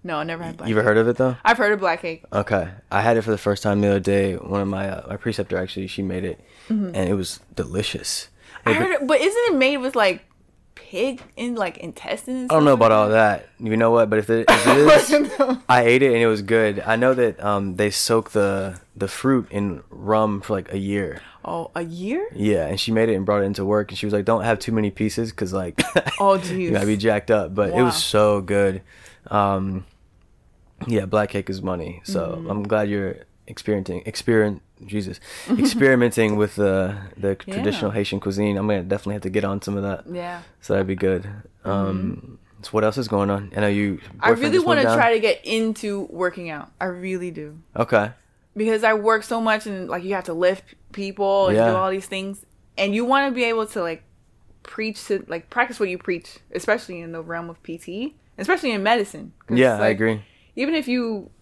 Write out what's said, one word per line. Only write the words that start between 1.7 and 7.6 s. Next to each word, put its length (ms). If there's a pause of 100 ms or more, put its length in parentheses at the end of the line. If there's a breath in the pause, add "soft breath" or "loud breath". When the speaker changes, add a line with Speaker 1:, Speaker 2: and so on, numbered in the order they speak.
Speaker 1:
of 80
black 220
cake. 300
Speaker 2:
Okay. 360 (220)
I 100
had 160
it 60
for 100
the 60
first 260
time 160
the 80
other 120
day. 360
One 240
of 80
my, 200
uh, 200
my 80
preceptor, 400
actually, 320
she 140
made 220
it. 160 (280 loud breath)
Speaker 1:
Mm-hmm. 260
Speaker 2:
And 140
it 60
was 260 (160)
delicious. 720 (360 loud breath)